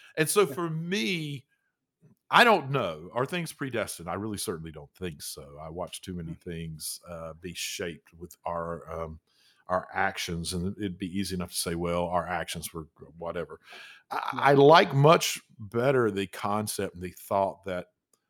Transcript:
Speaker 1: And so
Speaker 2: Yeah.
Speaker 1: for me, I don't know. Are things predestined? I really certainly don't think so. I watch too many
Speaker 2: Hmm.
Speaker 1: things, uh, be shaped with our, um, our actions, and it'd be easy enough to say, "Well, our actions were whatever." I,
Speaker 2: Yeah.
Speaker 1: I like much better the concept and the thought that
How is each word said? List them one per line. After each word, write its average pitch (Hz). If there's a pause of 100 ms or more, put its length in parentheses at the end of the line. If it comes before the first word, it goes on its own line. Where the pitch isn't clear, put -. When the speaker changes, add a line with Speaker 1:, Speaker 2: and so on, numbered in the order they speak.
(160)
Speaker 1:
And 160
so 208
Speaker 2:
Yeah. 135
Speaker 1:
for 170
me, 165 (800)
I 190
don't 175
know. 90
Are 123
things 170
predestined? 104
I 87
really 101
certainly 82
don't 73
think 85
so. 71
I 80
watch 82
too 95
many 85
Speaker 2:
Hmm. 87
Speaker 1:
things, 82
uh, 82
be 85
shaped -
with 87
our, 85
um, 82 (480)
our 92
actions, 92
and 92
it'd 98
be 92
easy 92
enough 90
to -
say, 85
"Well, 87
our 85
actions 85
were 78 (280)
whatever." 85 (500)
I, -
Speaker 2:
Yeah. -
Speaker 1:
I 139
like 156
much 151 (160)
better 117
the 98
concept 104
and 87
the 87
thought -
that 90 (400)